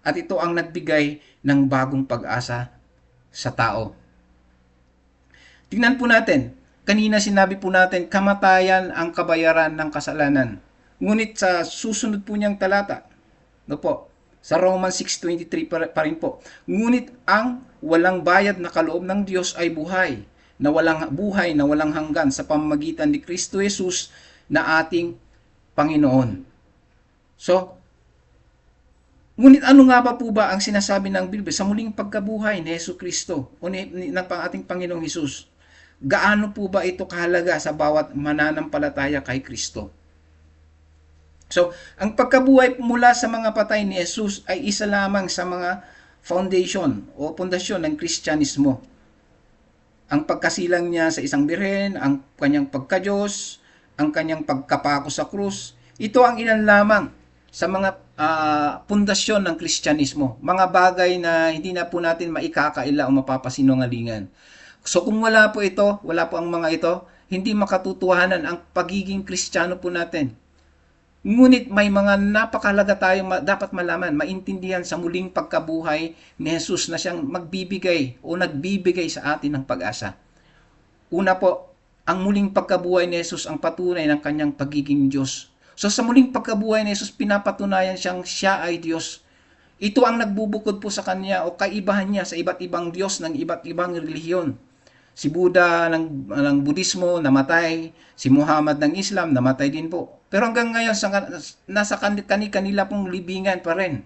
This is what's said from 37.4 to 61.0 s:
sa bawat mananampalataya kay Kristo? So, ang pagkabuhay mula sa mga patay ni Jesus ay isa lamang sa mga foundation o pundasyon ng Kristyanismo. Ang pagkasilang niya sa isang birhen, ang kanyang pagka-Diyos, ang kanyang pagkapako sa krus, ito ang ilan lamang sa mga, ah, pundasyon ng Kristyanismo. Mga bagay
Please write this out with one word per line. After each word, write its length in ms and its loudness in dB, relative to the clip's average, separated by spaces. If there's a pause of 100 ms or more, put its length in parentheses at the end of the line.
sa 160 -4
bawat 400 0
mananampalataya 1040 -2
kay 240 -6
Kristo? 480 -12 (1500)
So, 320 0 (240)
ang 160 -2
pagkabuhay 640 4
mula 320 4
sa 160 0
mga 240 -2
patay 320 0
ni 160 -2
Jesus 480 -4
ay 160 -4
isa 240 -2
lamang 400 0
sa 160 -4
mga 400 -6 (400)
foundation 880 0
o 240 -8
pundasyon 480 -4
ng 160 -2
Kristyanismo. 800 -2 (1300)
Ang 160 0
pagkasilang 640 -2
niya 240 0
sa 80 -6
isang 240 0
birhen, 560 -2
ang 240 0 (160)
kanyang 240 2
pagka-Diyos, 960 -4 (320)
ang 160 0
kanyang 320 -2
pagkapako 720 -2
sa 160 -4
krus, 480 -8 (240)
ito 240 6
ang 160 0
ilan 240 2
lamang 400 6 (420)
sa 240 -6
mga, 240 -2 (240)
ah, 640 0
pundasyon 600 0
ng 80 -2
Kristyanismo. 880 -2
Mga 240 4
bagay 480 4